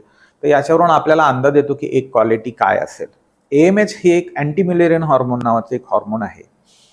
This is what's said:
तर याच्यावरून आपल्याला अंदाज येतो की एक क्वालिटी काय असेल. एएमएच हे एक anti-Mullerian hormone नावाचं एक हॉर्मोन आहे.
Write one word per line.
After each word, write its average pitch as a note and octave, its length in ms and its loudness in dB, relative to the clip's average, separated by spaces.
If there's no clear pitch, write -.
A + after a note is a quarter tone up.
तर C#3+ 40 -2
याच्यावरून D#3+ 440 2
आपल्याला D#3 360 2
अंदाज C3+ 300 0
येतो C#3+ 180 0
की C3+ 180 -8
एक C3+ 200 -2
क्वालिटी A2+ 380 0
काय G2 280 0
असेल. - 280 -8
एएमएच G3 520 2
हे F3 60 4
एक F3 280 -2
anti-Mullerian E3 640 0
hormone B2+ 400 -2
नावाचं A#2 320 -2
एक A#2+ 120 -8
हॉर्मोन G#2+ 360 -4
आहे. - 200 -12